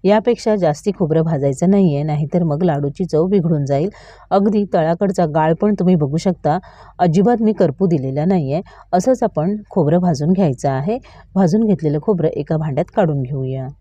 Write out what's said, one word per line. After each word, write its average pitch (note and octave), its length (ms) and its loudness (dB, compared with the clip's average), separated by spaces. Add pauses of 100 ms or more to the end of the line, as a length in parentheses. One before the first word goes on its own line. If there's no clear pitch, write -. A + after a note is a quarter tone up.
यापेक्षा A3 520 2
जास्ती F3 360 -2
खोबरं D#3+ 300 0
भाजायचं D3 480 0
नाहीये, F3 340 2
नाहीतर D#3 400 -2
मग D#3 200 -2
लाडूची D3 420 -2
चव D#3+ 200 0
बिघडून E3 400 0
जाईल. C#3+ 240 0 (420)
अगदी G#3 320 2 (100)
तळाकडचा E3+ 520 0
गाळ D#3+ 280 0
पण G3+ 200 0
तुम्ही F#3 220 2
बघू D3 220 0
शकता, E3 400 -2 (420)
अजिबात G3+ 420 2
मी A3 120 2
करपू F#3 340 0
दिलेला C#3+ 380 -2
नाहीये. D#3 360 0 (320)
असंच A#3+ 300 2
आपण G3 320 -2 (140)
खोबरं E3+ 300 2
भाजून E3 320 0
घ्यायचं D#3 380 0
आहे. D3 280 -2 (380)
भाजून F#3+ 320 2
घेतलेलं D#3 340 0
खोबरं E3 260 0
एका D3+ 300 -4
भांड्यात D#3 380 -4
काढून D#3 260 0
घेऊया. C3 460 -6 (140)